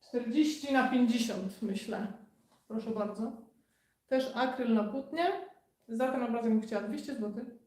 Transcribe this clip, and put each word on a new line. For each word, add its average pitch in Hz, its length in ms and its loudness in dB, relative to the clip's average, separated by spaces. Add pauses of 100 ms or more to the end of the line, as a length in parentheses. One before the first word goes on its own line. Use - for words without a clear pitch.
czterdzieści 277 720 0
na 262 160 6
pięćdziesiąt, 226 720 2
myślę. 202 460 -4 (600)
Proszę 220 240 -4
bardzo. 208 400 -2 (760)
Też 262 280 0
akryl 247 380 0
na 220 100 6
płótnie. 269 400 -2 (640)
Za 247 240 0
ten 262 120 0
obrazek 226 280 0
bym 214 100 6
chciała 202 200 -2
dwieście - 340 -6
złotych 214 300 -6 (220)